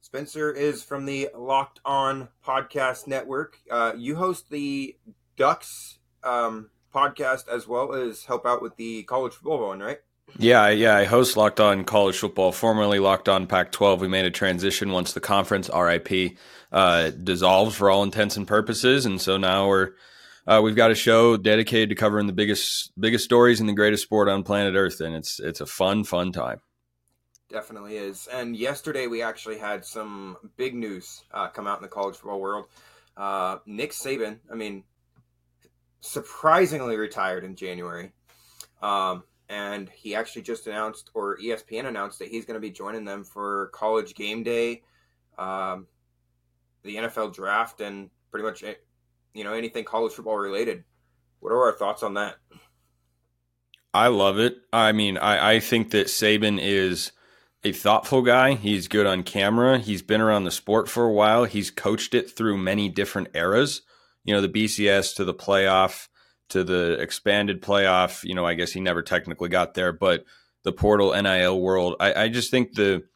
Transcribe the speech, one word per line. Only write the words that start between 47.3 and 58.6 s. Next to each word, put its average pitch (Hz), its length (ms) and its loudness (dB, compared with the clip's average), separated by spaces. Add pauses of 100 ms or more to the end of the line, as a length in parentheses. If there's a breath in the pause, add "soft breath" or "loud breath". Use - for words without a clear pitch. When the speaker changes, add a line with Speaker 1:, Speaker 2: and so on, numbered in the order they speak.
Speaker 1:
and 98 260 -12 (220)
pretty 107 160 -8
much, 107 180 -10
eh, 104 100 -12 (600)
you 107 100 -12
know, 101 80 -8
anything 113 320 -8
college 113 300 -4
football 107 240 -6
related. 101 460 -6 (560)
What - 100 -8
are 120 120 2
our 117 100 4
thoughts 104 300 -4
on 101 120 -6
that? 101 220 -6 (1600 soft breath)
Speaker 2:
I 107 140 6
love 98 320 4
it. 123 180 2 (160)
I 110 200 4
mean, 104 260 0
I, 101 380 4
I 110 40 4
think 113 300 0
that 101 160 4
Saban 107 540 2
is 92 520 -2 (520 soft breath)
a 104 80 0
thoughtful 107 500 2
guy. 127 320 6
He's 104 340 -2